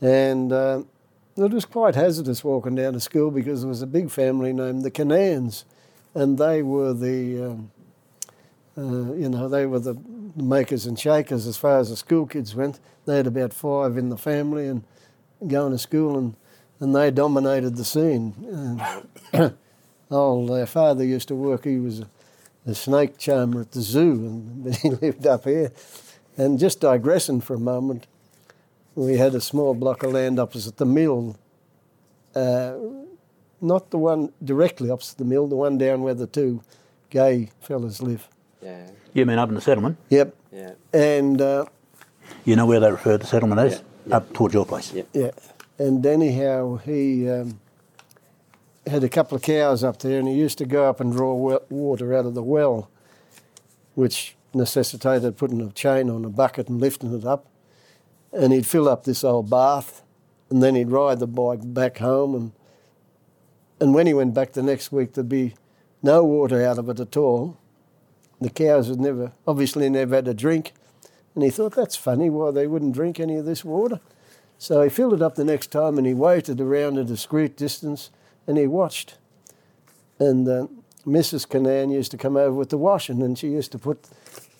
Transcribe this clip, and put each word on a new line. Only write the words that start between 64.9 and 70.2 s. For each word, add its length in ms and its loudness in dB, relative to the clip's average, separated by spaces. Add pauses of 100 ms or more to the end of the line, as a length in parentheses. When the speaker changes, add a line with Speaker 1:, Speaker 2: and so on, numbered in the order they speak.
Speaker 1:
week, 240 -2
there'd 140 -4
be 260 -2 (480)
no 220 6
water 400 2
out 140 0
of 100 -6
it 100 -6
at 180 -8
all. 400 0 (840)
The 100 -4
cows 380 2
had 120 -4
never, 320 -4 (140)
obviously 420 0
never 280 0
had 120 2